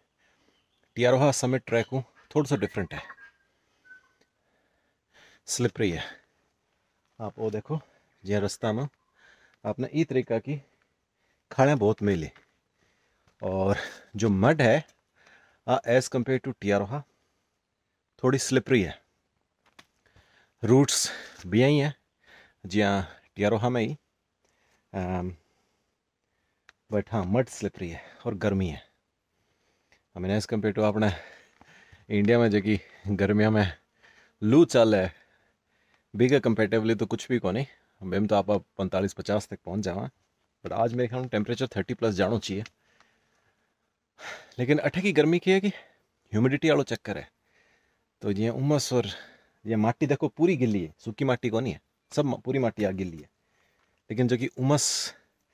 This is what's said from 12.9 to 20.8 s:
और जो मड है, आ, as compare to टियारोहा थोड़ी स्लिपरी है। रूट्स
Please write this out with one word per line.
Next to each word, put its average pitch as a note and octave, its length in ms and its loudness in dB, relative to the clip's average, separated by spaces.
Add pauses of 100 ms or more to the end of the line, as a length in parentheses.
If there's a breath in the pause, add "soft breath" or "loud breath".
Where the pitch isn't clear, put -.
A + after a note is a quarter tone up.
और F#2+ 340 0 (400 loud breath)
जो G#2+ 120 0
मड A#2 340 4
है, B2+ 240 4 (840 soft breath)
आ, B2+ 100 2 (100)
as B2+ 200 2
compare C3 400 -2
to B2 120 -8
टियारोहा G2+ 420 -2 (1200)
थोड़ी C3 160 4
स्लिपरी B2+ 440 2
है। D#2 200 -8 (1600 soft breath)
रूट्स B2+ 480 4 (340 loud breath)